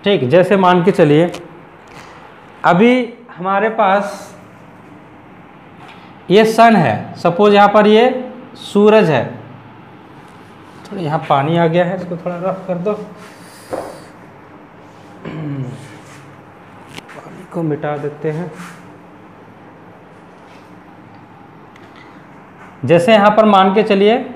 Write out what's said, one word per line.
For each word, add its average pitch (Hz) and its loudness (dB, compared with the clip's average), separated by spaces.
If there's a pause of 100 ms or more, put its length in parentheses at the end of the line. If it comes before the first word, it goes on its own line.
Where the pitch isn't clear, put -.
ठीक, 180 0
जैसे 180 2
मान 180 4
के 196 4
चलिए 160 2 (1300)
अभी 226 2 (160)
हमारे 196 -4
पास 202 -4 (1900)
ये 208 4
सन 226 4
है, 131 -2
Suppose 208 2
यहाँ 202 6
पर 208 4
ये 233 2 (340)
सूरज 208 2
है, 123 0 (1600)
थोड़ा 196 -12
यहाँ 156 -4 (100)
पानी 151 0
आ 170 2
गया 170 0
है, 185 -4
इसको 175 -10
थोड़ा 175 -10
रफ 185 -8
कर 185 -6
दो, 208 -6 (4000)
पानी - -20
को 175 -8
मिटा 151 -6
देते 147 -8
हैं। 160 -10 (4000)
जैसे 170 2
यहाँ 208 4
पर 214 2
मान 190 2
के 214 2
चलिए 208 2 (180)